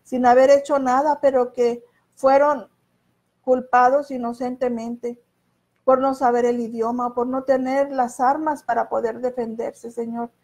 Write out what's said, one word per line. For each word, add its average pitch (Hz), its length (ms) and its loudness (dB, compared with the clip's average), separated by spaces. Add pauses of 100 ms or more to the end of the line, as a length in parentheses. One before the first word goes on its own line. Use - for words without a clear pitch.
sin 254 220 -2
haber 262 260 8
hecho 277 280 4
nada, 269 420 0
pero 254 320 0
que 240 300 -2 (320)
fueron 277 540 2 (760)
culpados 254 680 2
inocentemente 240 1080 -6 (680)
por 254 160 4
no 262 140 0
saber 240 300 0
el 240 160 0
idioma, 240 540 -4
por 247 120 -2
no 262 180 -6
tener 269 460 0
las 254 300 -4
armas 285 420 0
para 233 280 -4
poder 226 300 -4
defenderse, 233 680 -8
Señor. 233 400 -8 (140)